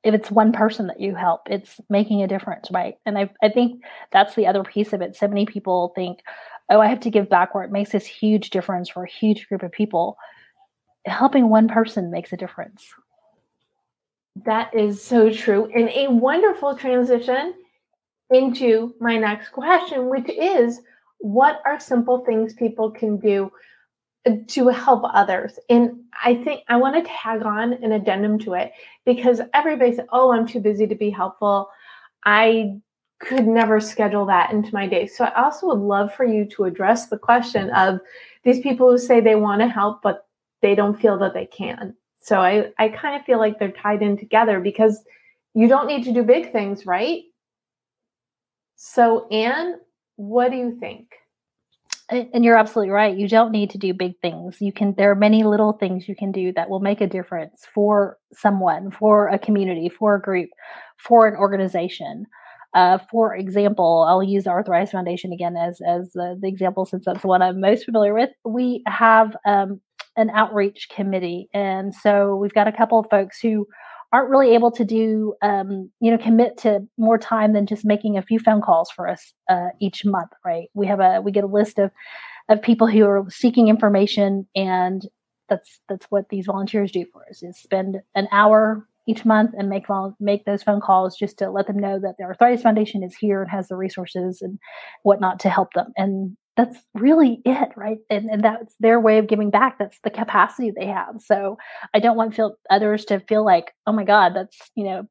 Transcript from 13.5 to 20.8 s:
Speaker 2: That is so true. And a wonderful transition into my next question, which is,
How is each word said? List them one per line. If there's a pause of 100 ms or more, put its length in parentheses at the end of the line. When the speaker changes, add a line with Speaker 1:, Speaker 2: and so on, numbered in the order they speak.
Speaker 2:
That
is
so
true.
And
a
wonderful
transition (760)
into
my
next
question,
which
is, (380)